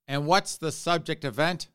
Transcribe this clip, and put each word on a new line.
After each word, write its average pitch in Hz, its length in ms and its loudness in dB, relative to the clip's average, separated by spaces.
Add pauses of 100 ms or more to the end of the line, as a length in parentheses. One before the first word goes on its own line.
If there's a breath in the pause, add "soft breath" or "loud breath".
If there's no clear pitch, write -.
(100)
And 143 140 -2
what's 185 320 2
the 156 160 -4
subject 165 500 -2
event? 147 520 0